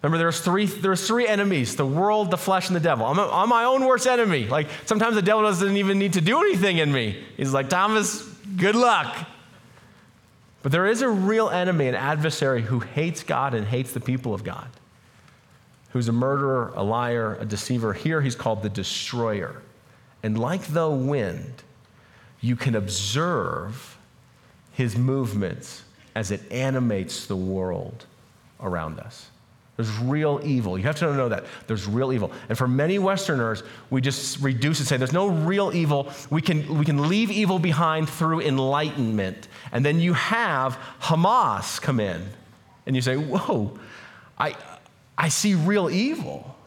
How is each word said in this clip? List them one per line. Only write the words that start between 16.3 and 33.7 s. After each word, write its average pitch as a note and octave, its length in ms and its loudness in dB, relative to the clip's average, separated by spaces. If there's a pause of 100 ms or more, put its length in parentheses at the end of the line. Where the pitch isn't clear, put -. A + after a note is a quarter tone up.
a G2 60 -2
liar, A#2 540 -2
a - 60 -8
deceiver. G#2+ 480 -2
Here D#3 300 0
he's C3+ 140 0
called G#2 280 -2
the G#2+ 60 -2
destroyer. G2+ 920 -4 (640)
And A2 140 -2
like B2+ 300 -2
the D#3+ 220 0
wind, C3 760 -2 (760)
you A#2+ 160 0
can A#2 180 -2
observe G2+ 1200 -4 (720)
his A#2+ 240 -2
movements A#2 880 -2 (320)
as G2+ 160 -4
it G2 180 -8
animates B2 760 -2
the G2 100 -4
world F#2 680 -4 (560)
around E2 360 -6
us. - 320 -18 (460)
There's G#2+ 240 -4
real C#3+ 440 0
evil. A#2 340 0
You F#2+ 60 -2
have D3 140 0
to D#3 160 2
know C3 160 2
that. G2 160 -4 (220)
There's G2+ 200 -4
real B2 240 0
evil. A2 220 -2 (160)
And - 80 -2
for C3 100 2
many D3 320 2
Westerners, E3+ 640 0 (260)